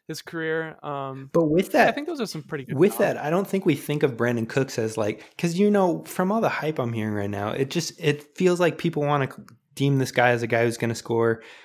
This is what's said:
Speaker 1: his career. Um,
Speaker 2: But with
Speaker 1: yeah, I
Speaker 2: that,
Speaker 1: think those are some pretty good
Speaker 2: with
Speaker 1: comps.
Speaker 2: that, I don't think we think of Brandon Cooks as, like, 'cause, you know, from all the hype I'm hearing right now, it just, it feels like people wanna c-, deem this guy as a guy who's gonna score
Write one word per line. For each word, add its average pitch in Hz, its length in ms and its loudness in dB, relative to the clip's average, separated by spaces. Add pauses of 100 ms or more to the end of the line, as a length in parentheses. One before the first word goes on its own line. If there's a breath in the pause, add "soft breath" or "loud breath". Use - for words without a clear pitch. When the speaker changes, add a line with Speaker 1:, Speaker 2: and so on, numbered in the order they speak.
Speaker 1:
his 156 140 -10
career. 160 640 -6
Um, 139 500 -8
Speaker 2:
But 165 140 4
with 170 260 2
Speaker 1:
yeah, 294 80 6
I 214 60 8
Speaker 2:
that, 226 80 2
Speaker 1:
think 294 120 -8
those 330 140 -6
are 214 60 -4
some 156 160 -10
pretty 139 220 -8
good 131 120 -6
Speaker 2:
with 185 160 6
Speaker 1:
comps. - 60 -6
Speaker 2:
that, 160 180 0
I 143 140 -4
don't 190 180 0
think 190 160 -2
we 156 100 4
think 147 280 -4
of 127 160 2
Brandon 117 260 0
Cooks 135 340 -2
as, 110 200 -2
like, 107 400 -4
'cause, 170 200 0
you 208 120 4
know, 180 340 2
from 185 260 -2
all 220 120 0
the 143 80 2
hype 151 280 -4
I'm 120 140 -2
hearing 107 220 -2
right 101 160 -2
now, 101 220 -4
it 135 180 -2
just, - 280 -4
it 147 380 -4
feels 180 240 4
like 160 160 2
people 160 260 -2
wanna 143 280 0
c-, - 120 -18 (320)
deem 139 240 2
this 127 140 -2
guy 123 180 6
as 117 120 2
a 120 40 -2
guy 117 180 2
who's 117 120 0
gonna 117 180 -2
score 113 480 0 (220 loud breath)